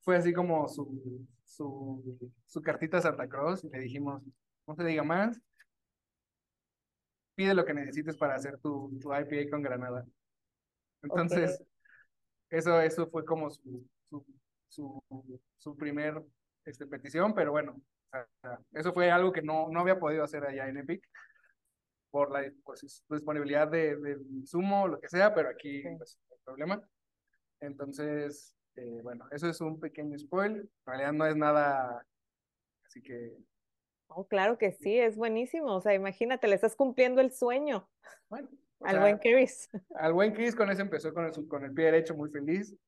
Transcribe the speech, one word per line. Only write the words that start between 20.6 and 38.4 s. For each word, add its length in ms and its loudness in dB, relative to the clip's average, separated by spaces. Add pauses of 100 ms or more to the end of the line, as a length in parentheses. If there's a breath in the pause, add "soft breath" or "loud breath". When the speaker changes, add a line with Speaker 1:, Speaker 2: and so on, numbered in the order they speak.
Speaker 1:
en 80 -8
Epic, 260 -8 (1080 soft breath)
por 220 0
la, 180 -2 (140)
pues, 460 -18
disponibilidad 580 0
de, 280 2
del 340 -6
insumo, 580 0
lo 100 -4
que 120 -14
sea, 240 6
pero 160 2
aquí, 320 -10
Speaker 2:
Sí. 60 -10 (100)
Speaker 1:
pues, 200 -18 (120)
no 40 -20
hay 80 -20
problema. 460 -8 (720)
Entonces, 960 -8 (200)
eh, 260 -12
bueno, 280 -14
eso 160 -6
es 140 -4
un 180 -6
pequeño 400 -8
spoiler. 440 -2
En 240 -20
realidad 260 -2
no 140 2
es 100 2
nada, 680 2 (800)
así 160 -20
que 340 -12 (720)
Speaker 2:
Oh, 160 -10
claro 300 2
que 160 2
sí, 260 0
es 180 4
buenísimo. 600 -2
O 60 -2
sea, 100 4
imagínate, 560 0
le 60 8
estás 200 2
cumpliendo 460 4
el 100 6
sueño 600 -2 (400 loud breath)
Speaker 1:
Bueno, 180 -12 (300)